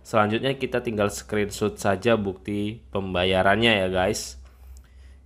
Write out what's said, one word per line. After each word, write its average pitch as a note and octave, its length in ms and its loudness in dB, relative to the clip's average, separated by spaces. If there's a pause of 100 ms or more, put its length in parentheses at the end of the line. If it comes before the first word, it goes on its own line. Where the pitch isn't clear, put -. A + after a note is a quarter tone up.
Selanjutnya A2+ 520 0
kita B2 280 -4
tinggal G#2 280 0
screenshot G#2 640 -4
saja G#2 400 0
bukti G#2 680 -4 (120)
pembayarannya G2 880 2
ya, F#2 80 0
guys. F#2+ 480 -2 (880)